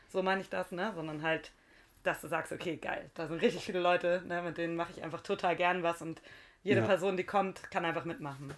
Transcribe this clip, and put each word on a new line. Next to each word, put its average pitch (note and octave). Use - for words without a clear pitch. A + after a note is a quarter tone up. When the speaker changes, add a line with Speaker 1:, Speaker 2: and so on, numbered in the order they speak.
Speaker 1:
so F#3+
meine F#3
ich -
das, F#3
ne, F#3+
sondern D#3
halt, D#3+
dass E3
du D#3+
sagst, D#3+
okay, F3
geil, -
da D#3+
sind D#3+
richtig G3+
viele F3+
Leute, F3
ne, F3
mit E3+
denen E3+
mache E3+
ich -
einfach E3
total F#3+
gern F3+
was E3+
und D#3+
jede B2
Speaker 2:
Ja. A2
Speaker 1:
Person, F3+
die F3+
kommt, F#3+
kann F3
einfach E3
mitmachen. C#3+